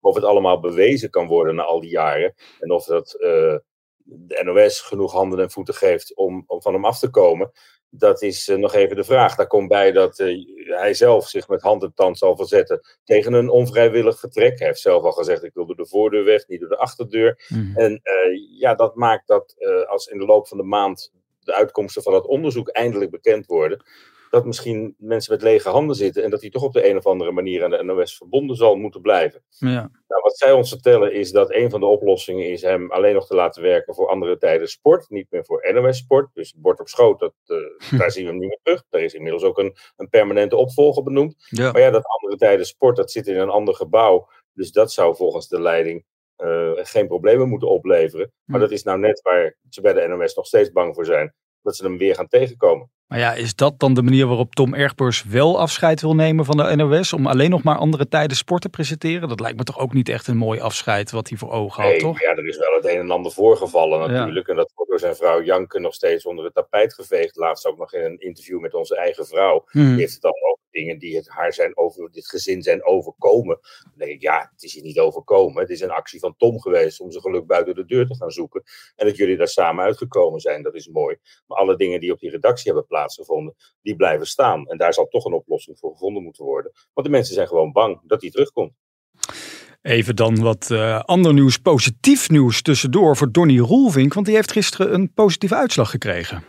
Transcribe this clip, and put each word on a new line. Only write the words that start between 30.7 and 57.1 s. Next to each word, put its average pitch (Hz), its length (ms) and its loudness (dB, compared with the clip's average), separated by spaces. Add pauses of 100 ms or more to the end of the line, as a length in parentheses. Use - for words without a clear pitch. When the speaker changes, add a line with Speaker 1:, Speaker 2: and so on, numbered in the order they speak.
Speaker 1:
is 101 200 -4
dat 98 220 2
een 117 160 2
van 104 100 -4
de 98 60 0
oplossingen 95 640 2
is 90 120 -8
hem 90 280 -2
alleen 98 240 2
nog 98 120 -2
te - 80 -6
laten 87 280 0
werken 87 320 0
voor 92 140 -2
Andere 90 300 -2
Tijden 82 300 0
Sport, - 420 2
niet 101 200 -10
meer 87 140 -6
voor - 280 -6
N 110 40 2
O 127 160 2
S 127 60 -2
Sport. 135 360 0
Dus 82 220 -14
bord 87 240 0
op - 80 -14
schoot, 113 320 4
dat, 85 120 -4 (140)
eh, 85 100 -6 (220)
Speaker 2:
<laughs> - 200 -4
Speaker 1:
daar 90 120 2
zien 95 140 -8
we 87 60 -8
hem 87 80 -8
niet 92 100 -8
meer 101 140 -10
terug. - 280 0
Daar 87 120 0
is 82 120 -6
inmiddels 80 280 -6
ook 92 160 0
een, 98 180 -2 (200)
een 95 120 -14
permanente 104 480 2
opvolger 135 460 2
benoemd. 139 320 -2 (140)
Speaker 2:
Ja. 120 240 -2
Speaker 1:
Maar 123 80 4
ja, 127 100 8
dat 110 140 2 (160)
Andere 101 160 -8
Tijden 98 300 4
Sport, 123 300 2
dat 123 160 -2
zit 104 140 -8
in 98 120 -2
een 95 120 -2
ander 101 240 0
gebouw. 95 540 2 (260)
Dus 90 180 -10
dat 107 200 2
zou 85 240 2
volgens 85 320 -4
de 87 120 -4
leiding, 85 440 -2 (320)
eh, 85 380 -4
geen 90 320 -2
problemen 107 420 2
moeten 104 200 -4
opleveren. 87 640 0 (120)
Maar 135 160 -6
Speaker 2:
Hm. - 40 2
Speaker 1:
dat 101 80 -2
is 101 100 -6
nou 95 160 -2
net 104 240 0
waar 90 340 0 (120)
ze - 120 -20
bij 98 120 2
de 87 160 0
N 87 40 -4
O 87 140 -4
S 82 80 -6
nog 95 120 -8
steeds 101 260 2
bang 87 220 -2
voor 85 100 -6
zijn, 78 300 -2 (280)
dat 101 140 -6
ze 92 80 -14
hem 92 140 -6
weer 95 160 2
gaan 87 140 -8
tegenkomen. 120 600 0 (160)
Speaker 2:
Maar 123 120 -8
ja, 120 160 0
is 117 200 -6
dat 143 240 0
dan 135 160 2
de 123 80 2
manier 131 240 4
waarop 120 280 -2
Tom 135 200 0
Erpers 135 500 -2
wel 135 360 2
afscheid 160 400 0
wil 160 140 0
nemen 160 300 2
van 143 120 0
de 151 200 2
N 147 40 2
O 151 220 2
S? 185 100 -4